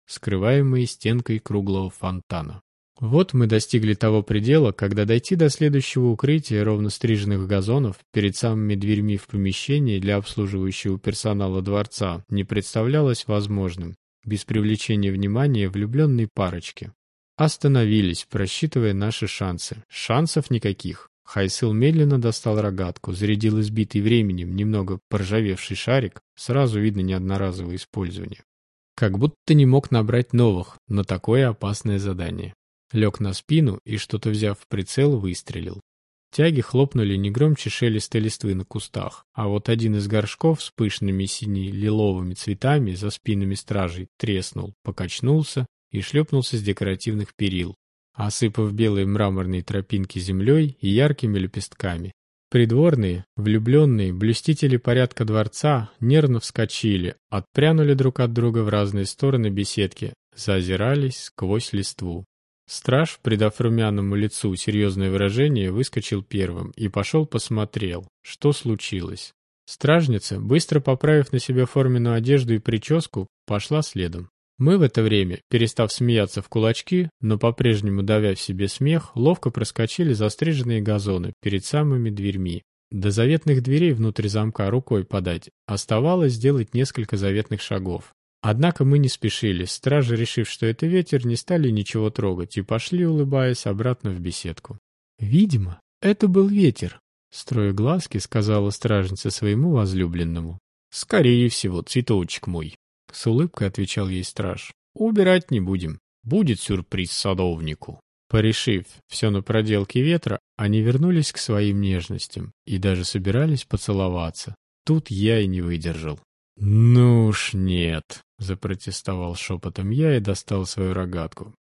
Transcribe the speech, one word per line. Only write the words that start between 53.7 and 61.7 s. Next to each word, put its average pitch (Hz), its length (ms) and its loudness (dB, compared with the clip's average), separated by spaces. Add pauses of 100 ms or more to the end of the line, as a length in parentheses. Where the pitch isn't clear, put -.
блюстители 120 640 2
порядка 123 480 2
дворца 110 720 0
нервно 131 400 4
вскочили, 104 760 -2 (140)
отпрянули 147 640 2
друг 131 260 2
от 120 140 2
друга 117 260 2
в 107 100 0
разные 101 360 0
стороны 123 440 0
беседки, 101 640 -4 (220)
заозирались 104 880 -2
сквозь 101 500 -4